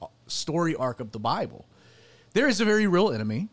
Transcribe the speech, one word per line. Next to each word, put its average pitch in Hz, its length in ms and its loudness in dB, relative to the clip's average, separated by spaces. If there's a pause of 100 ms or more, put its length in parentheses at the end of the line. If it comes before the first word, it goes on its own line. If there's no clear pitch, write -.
(280)
story 165 480 -2
arc 127 240 -4
of 110 140 -10
the 113 60 -10
Bible. 117 460 -4 (680)
There 269 160 4
is 202 100 0
a 226 60 2
very 214 200 4
real 190 260 4
enemy, 107 420 -2